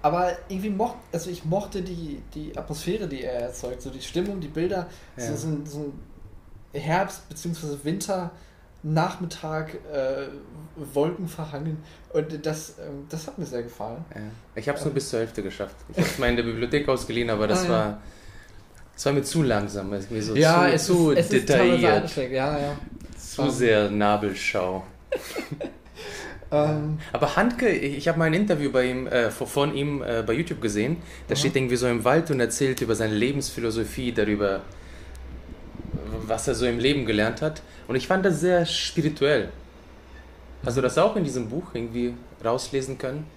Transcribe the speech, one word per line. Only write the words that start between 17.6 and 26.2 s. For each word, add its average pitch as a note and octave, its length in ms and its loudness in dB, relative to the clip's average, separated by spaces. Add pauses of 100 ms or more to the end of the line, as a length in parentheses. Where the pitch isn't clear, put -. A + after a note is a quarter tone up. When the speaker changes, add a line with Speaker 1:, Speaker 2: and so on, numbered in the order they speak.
Speaker 1:
Ah, - 20 0
ja. - 60 2
Speaker 2:
war, G#2+ 300 2 (960)
das - 120 -4
war C#3 60 4
mir C#3+ 120 4
zu E3 180 2
langsam, G2+ 500 0
es G2+ 120 -4
ist G#2 80 -12
mir A2 100 -2
so G#2+ 140 -2
Speaker 1:
Ja, E3 320 8
Speaker 2:
zu, E3+ 60 6
Speaker 1:
es D#3+ 120 0
Speaker 2:
zu E3+ 240 6
Speaker 1:
ist, C#3 80 6
es - 140 2
ist C3 160 4
teilweise B2 280 8
Speaker 2:
detailliert. B2 260 6
Speaker 1:
anstrengend, C3+ 320 -4
ja, C#3+ 240 0
ja. C#3+ 200 -2 (380)
Speaker 2:
Zu - 260 -6
Speaker 1:
Ähm. C#3 80 4
Speaker 2:
sehr A2+ 400 6
Nabelschau. G#2 960 2 (260)
Speaker 1:
<laughs> - 160 -6 (1200)